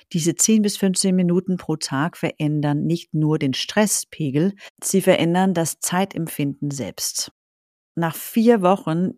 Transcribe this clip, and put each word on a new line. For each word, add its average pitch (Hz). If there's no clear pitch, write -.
diese 160
zehn 220
bis 202
fünfzehn 190
Minuten 180
pro 160
Tag 151
verändern 147
nicht 170
nur 156
den 139
Stresspegel, 165
sie -
verändern 180
das 165
Zeitempfinden 151
selbst. -
Nach 165
vier 226
Wochen 180